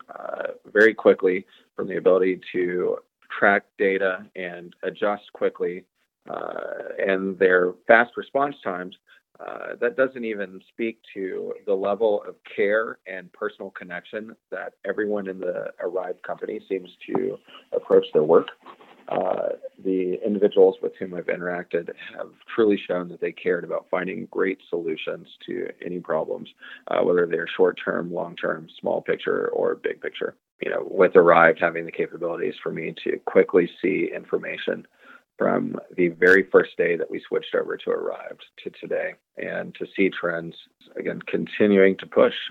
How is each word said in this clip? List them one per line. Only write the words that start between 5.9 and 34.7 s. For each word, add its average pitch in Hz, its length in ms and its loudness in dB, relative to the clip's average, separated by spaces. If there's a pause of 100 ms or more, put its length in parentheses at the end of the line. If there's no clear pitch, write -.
uh, - 240 -8 (460)
and 95 400 -2
their 92 340 6 (140)
fast 117 280 6
response 139 480 -2
times, 92 320 -8 (440)
uh, - 300 -12 (120)
that 120 160 -2
doesn't 131 260 0
even 101 460 -8
speak 113 300 -6 (160)
to 95 360 -6 (140)
the 101 80 0
level 101 540 0
of 90 80 -14 (200)
care 110 520 0
and 92 260 -14
personal 101 380 -10
connection 104 640 -12 (160)
that 90 220 -10 (120)
everyone 101 420 -2
in 95 120 -8
the 92 420 -6
Arrived 90 400 -6
company 98 380 -8 (100)
seems 90 200 -4 (180)
to 95 320 -2 (360)
approach - 380 4
their 78 80 4
work. 82 280 6 (600)
Uh, - 400 -2 (340)
the 92 420 -2
individuals 98 560 4
with 92 160 -4
whom 92 160 -8
I've 87 120 -8
interacted 87 640 -4 (280)
have - 120 -12 (260)
truly 104 320 4
shown 90 220 -4
that 82 100 -14
they 85 140 -4
cared 87 320 -2
about 80 260 -6
finding 92 400 -4
great 95 280 -2 (100)
solutions 82 580 -6 (180)
to 90 220 -6 (180)
any 90 140 -6
problems, 78 480 -4 (400)
uh, 87 160 0
whether 87 240 2
they're 82 300 -4
short-term, 90 560 0
long-term, 85 560 -6 (100)
small 87 220 -2
picture, - 480 -2
or - 260 0
big - 240 -6
picture. - 360 -8 (260)
You - 100 -4
know, - 180 -4
with 92 280 6
Arrived 85 420 8
having 82 240 0
the 82 80 -10
capabilities 85 600 -4 (100)
for 85 80 -6
me 82 320 -8
to - 220 -4
quickly 92 440 4 (120)
see 85 340 0
information 87 720 -6 (500)